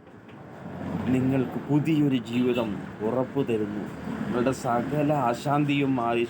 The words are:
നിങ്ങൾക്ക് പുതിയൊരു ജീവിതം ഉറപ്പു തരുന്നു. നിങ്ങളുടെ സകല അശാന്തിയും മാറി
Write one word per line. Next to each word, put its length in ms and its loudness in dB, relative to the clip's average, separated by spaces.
നിങ്ങൾക്ക് 500 2
പുതിയൊരു 480 4
ജീവിതം 540 2
ഉറപ്പു 420 0
തരുന്നു. 420 -2
നിങ്ങളുടെ 420 0
സകല 600 0
അശാന്തിയും 840 2
മാറി 340 0